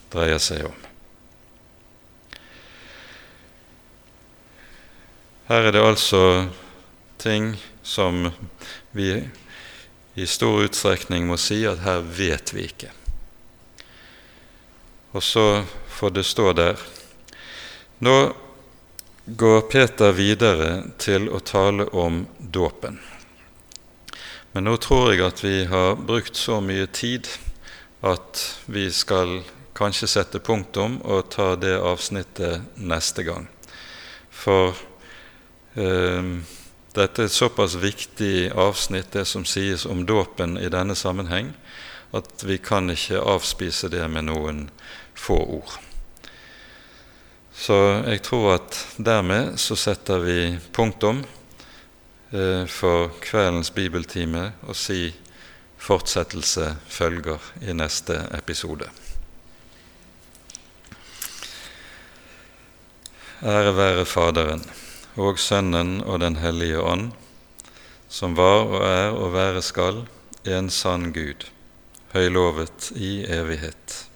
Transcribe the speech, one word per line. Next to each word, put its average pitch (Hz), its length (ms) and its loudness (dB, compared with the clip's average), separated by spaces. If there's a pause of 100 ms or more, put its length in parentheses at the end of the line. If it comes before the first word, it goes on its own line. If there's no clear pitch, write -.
(100)
dreier 82 320 2
seg 78 240 -4
om. 80 100 -12 (4000)
Her 113 220 6
er 104 80 6
det 110 100 8
altså 104 360 6 (1000)
ting 107 320 0 (320)
som 90 460 0 (580)
vi 98 200 0 (1040)
i 92 100 -4
stor 104 400 2
utstrekning 90 640 0
må 87 100 -2
si 107 300 0
at 87 180 -4
her 90 160 0
vet 85 540 -4
vi 92 100 -6
ikke. - 240 -14 (2250)
Og 95 80 -4
så 104 400 4 (340)
får 98 220 0
det 90 80 0
stå 98 260 4
der. 85 280 4 (1200)
Nå 127 140 8 (1120)
går 110 340 6 (100)
Peter 113 420 6
videre 98 600 4 (260)
til 101 320 0
å 95 100 -4
tale 101 540 2
om 85 320 0 (120)
dåpen. 90 600 -4 (1500)
Men 98 160 -2
nå 117 120 2
tror 127 320 4
jeg 90 120 4
at - 200 -2
vi 98 240 2
har 92 320 2
brukt 113 380 -2
så 110 260 0
mye 95 220 -2
tid 120 400 -6 (760)
at - 420 -2 (280)
vi 101 240 -2
skal 90 480 0 (340)
kanskje 104 320 0
sette - 320 0
punktum 107 540 -2 (100)
og 95 300 0
ta 98 160 2 (100)
det 95 160 2
avsnittet 90 1040 -4
neste 85 460 -4
gang. 82 220 -8 (840)
For, 92 420 4 (1040)
ehm, 90 680 0 (520)
dette 101 260 2
er 107 60 2
et - 80 -2
såpass 101 400 2
viktig 95 760 -2
avsnitt, 95 600 0
det 98 140 -2
som 95 180 -6
sies 98 400 -2
om 90 220 -4
dåpen 90 500 0
i 92 160 -4
denne 92 240 0
sammenheng, 95 560 -4 (600)
at - 320 -8
vi 98 120 0
kan 92 320 0
ikke 87 320 -2
avspise 92 720 -2
det 85 160 -2
med 78 220 -4
noen 76 400 -6 (440)
få - 220 0 (240)
ord. - 160 -16 (1800)
Så - 200 2 (280)
jeg 104 180 -2
tror 107 320 2
at - 320 -4 (100)
dermed 107 640 2
så - 160 -2
setter 95 480 0
vi 87 340 0 (140)
punktum, 113 520 0 (1080)
eh, 92 360 0
for 85 440 2 (100)
kveldens 87 500 0
bibeltime, 87 840 -4 (160)
og 101 80 -8
si 90 380 -4 (640)
fortsettelse 82 1000 0 (120)
følger 82 500 -2 (240)
i 95 100 -6
neste 80 640 -4
episode. 78 520 -8 (4000)
Ære 104 340 4
være 92 280 4
Faderen, 80 600 2 (520)
og 98 220 0
Sønnen 92 640 0
og 95 160 -2
Den 85 160 0
hellige 85 440 -2
Ånd, 90 320 -2 (960)
som 87 280 -4
var 98 280 8
og 98 180 0
er 95 300 2
og 104 200 -2
være 92 300 0
skal, 95 440 -2 (380)
en 92 260 -2
sann 87 420 -2
Gud, 78 360 -8 (640)
høylovet 90 800 2
i 101 300 -6
evighet. 82 920 -6